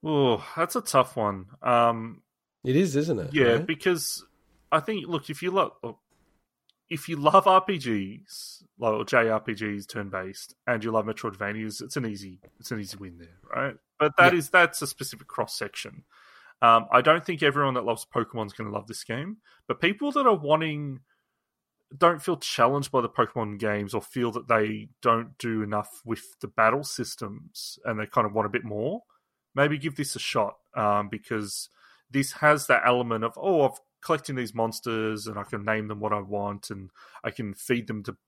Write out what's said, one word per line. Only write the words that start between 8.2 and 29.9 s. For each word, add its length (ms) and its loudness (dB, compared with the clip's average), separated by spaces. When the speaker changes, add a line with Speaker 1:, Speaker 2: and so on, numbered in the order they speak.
Speaker 1:
like, 160 0
or 100 -2
J 240 4
R 140 0
P 120 -6
Gs, 320 -6
turn-based, 720 -10
and 200 0
you 60 -2
love 140 2
Metroidvanias, 760 -6
it's 160 -8
an 80 -4
easy, 340 -10
it's 100 -12
an 80 -6
easy 180 -12
win 200 -16
there, 220 -20
right? 220 -4
But 180 2
that 140 8
Speaker 2:
Yeah. 80 2
Speaker 1:
is, 100 -6
that's 320 4
a 60 -6
specific 400 -12
cross-section. 760 -8
Um, 300 6
I 100 8
don't 240 4
think 180 -4
everyone 300 2
that 100 -2
loves 220 -2
Pokemon's 480 -4
gonna 180 -8
love 160 -6
this 160 -12
game, 340 -8
but 140 -4
people 320 0
that 120 2
are 80 6
wanting, 680 -2
don't 260 4
feel 160 -2
challenged 540 2
by 100 4
the 80 -2
Pokemon 500 -2
games 340 -2
or 80 -2
feel 300 -2
that 160 -8
they 420 2
don't 360 0
do 240 -2
enough 440 -6
with 340 -8
the 80 -10
battle 360 2
systems 1000 -10
and 160 -4
they 60 -4
kind 200 0
of 80 -4
want 120 0
a 40 -4
bit 140 -4
more, 400 -6
maybe 220 2
give 180 -6